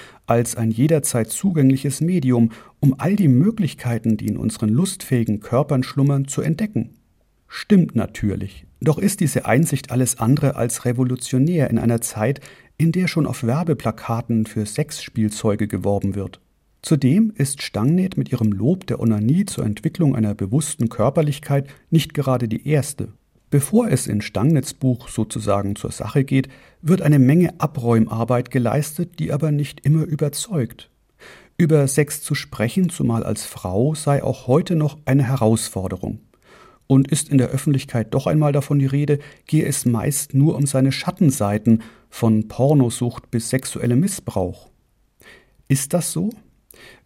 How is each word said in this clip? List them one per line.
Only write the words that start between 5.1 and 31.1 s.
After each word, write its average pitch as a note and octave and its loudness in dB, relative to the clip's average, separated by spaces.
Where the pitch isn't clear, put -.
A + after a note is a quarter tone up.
Körpern C3+ 0
schlummern, C#3 0
zu - -4
entdecken. E3 -4
Stimmt - 2
natürlich, G2 -4
doch C#3+ 2
ist G3 0
diese C#3 0
Einsicht C#3+ 0
alles B2 -2
andere C3 2
als - -4
revolutionär B2+ 0
in A2+ 2
einer A#2 0
Zeit, A#2 -4
in E3 2
der F3+ 0
schon D#3 0
auf - -6
Werbeplakaten A#2 -2
für G#2+ -4
Sexspielzeuge G#2+ -2
geworben G2+ -2
wird. F#2+ -8
Zudem E3 2
ist - -2
Stangneth F3 0
mit - -4
ihrem A2+ 0
Lob A#2+ -2
der A#2+ -4
Onanie A#2 2
zur - -6
Entwicklung C3 0
einer G#2+ 0
bewussten A2 -2
Körperlichkeit C#3 -2
nicht E3 2
gerade B2+ -2
die - -6
erste. - -2
Bevor G#3 2
es D#3+ -2
in G#2+ -2
Stangneths C3 0
Buch B2+ -2
sozusagen G2+ -2
zur - -8
Sache C3+ -2
geht, C3+ 0
wird E3+ 2
eine D3 4
Menge D#3 4
Abräumarbeit A#2 0
geleistet, C#3 -2
die D#3 -4
aber D3+ 0
nicht D3 -4
immer D#3 4
überzeugt. D3 -4